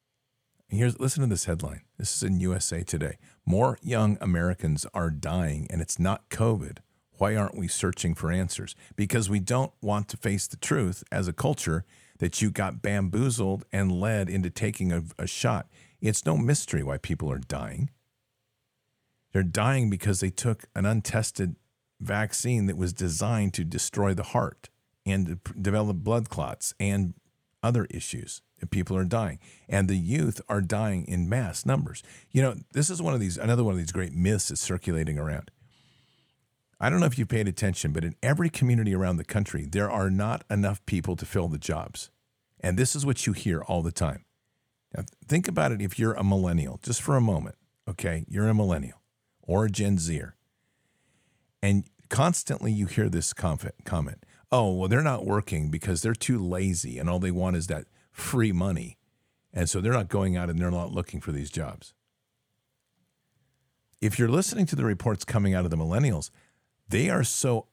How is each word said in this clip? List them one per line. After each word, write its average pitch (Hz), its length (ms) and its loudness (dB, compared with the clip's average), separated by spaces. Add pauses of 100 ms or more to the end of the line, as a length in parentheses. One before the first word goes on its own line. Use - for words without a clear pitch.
(680)
And 95 80 -2
here's, 120 220 2
listen 131 220 0
to 131 80 4
this 95 160 0
headline. 76 380 -4 (140)
This - 200 -4
is - 60 -2
in 95 180 2
U 92 120 2
S 87 200 -2
A 85 100 -2
Today. 76 340 -4 (280)
"More - 360 4
young 107 380 2
Americans 87 720 0
are 85 160 0
dying, 76 600 -2
and 82 120 -4
it's - 160 -6
not 95 320 0
covid. 107 500 0 (340)
Why 104 220 0
aren't 104 220 0
we 87 120 -2
searching 90 440 0
for 80 160 -2
answers? 90 460 -4 (220)
Because 104 320 0
we 104 100 2
don't 123 320 0 (100)
want 104 280 -2
to - 80 -10
face 101 300 -2
the - 100 -14
truth 98 540 -2
as 95 180 -2
a 82 40 -4
culture 85 520 -2 (320)
that - 240 -2
you 107 100 4
got 95 300 -4
bamboozled 101 880 0
and 95 300 2
led 104 280 0
into 92 200 0
taking 95 420 -2
a, 85 120 0 (140)
a 87 100 -4
shot. 113 400 -2 (320)
It's - 260 0
no 78 120 4
mystery 117 460 2
why 69 140 -4
people 76 340 -4
are 65 80 -4
dying. 67 500 -4 (1400)
They're 95 100 4
dying 113 480 2
because 98 300 2
they 95 100 2
took - 360 -2 (100)
an 95 100 0
untested 104 720 0 (440)
vaccine 107 680 0
that 87 100 0
was 90 160 0
designed 101 600 0
to 92 100 -2
destroy 98 500 0
the 87 100 -2
heart - 460 -4 (360)
and 98 220 2
to 82 100 -4
p-, - 240 -12
develop 104 360 0
blood 110 320 0
clots - 480 -6
and 98 360 0 (480)
other 113 240 2
issues. - 560 -10 (180)
And 85 100 -8
people 92 280 0
are 95 80 2
dying. 92 340 0 (300)
And 98 180 4
the 95 80 4
youth 101 540 0
are 104 120 2
dying 98 460 0
in 87 220 0
mass 110 360 -2
numbers." - 380 -2 (280)
You 131 100 4
know, 127 140 2 (180)
this 147 160 2
is 180 120 -4
one 165 120 0
of 123 80 0
these, 90 160 0
another 120 260 4
one 104 100 2
of 90 60 0
these 82 140 -4
great 85 200 -4
myths 92 360 2
that's - 120 -4
circulating 80 560 -2
around. 73 340 -4 (1300)
I 113 80 2
don't 175 100 4
know 170 60 6
if 123 120 2
you've 113 120 0
paid 110 180 2
attention, 90 460 0
but 80 100 -2
in 82 180 -4
every 151 280 2
community 117 440 2
around 92 220 2
the 80 80 -2
country, 95 420 -2
there 98 240 0
are 98 200 2
not 104 400 0
enough 101 360 0
people 90 300 -2
to - 100 -8
fill 87 220 0
the 78 100 -4
jobs. - 520 -8 (500)
And 90 180 0
this 127 160 2
is 139 120 -4
what 139 200 0
you 104 60 4
hear 90 300 0
all 87 200 0
the 82 100 -2
time. 76 340 -2 (720)
Now, - 60 -6
th-, - 260 -16
think 175 200 2
about 160 240 2
it 104 100 -2
if 98 160 -4
you're 113 160 2
a - 100 -2
millennial, 90 600 2
just 120 180 -2
for 147 140 2
a 131 60 4
moment, 95 340 0 (320)
okay? 85 400 -4
You're 104 200 0
a 110 60 4
millennial 87 480 0 (400)
or 101 240 2
a 110 40 0
Gen 101 280 2
Zer. 82 380 -4 (1300)
And 101 240 4 (240)
constantly - 640 0
you 104 140 0
hear 107 240 0
this 85 240 -2
conf-, - 380 -2 (140)
comment, 76 400 -4 (260)
"Oh, 113 220 4
well, 92 140 0
they're 117 140 4
not 131 240 0
working 95 460 0
because 82 300 -2
they're 113 120 0
too 123 240 0
lazy 90 640 -2
and 78 100 -2
all 90 100 0
they 92 120 0
want 90 240 0
is 82 120 -2
that 80 180 -4 (260)
free 110 400 0
money. 87 460 -2 (560)
And 85 160 0
so 95 120 -2
they're 110 120 2
not 104 160 0
going 95 280 2
out 87 120 -2
and 82 100 0
they're 90 100 2
not 87 220 -2
looking 87 300 -6
for - 100 -6
these 71 180 -6
jobs." - 440 -10 (2000)
If 104 180 2
you're 120 80 6
listening 185 400 4
to - 80 -4
the 131 100 2
reports 104 380 0
coming 101 300 2
out 92 120 2
of 82 60 0
the 82 60 0
millennials, 85 520 0 (580)
they 113 220 2
are 180 140 2
so 120 500 0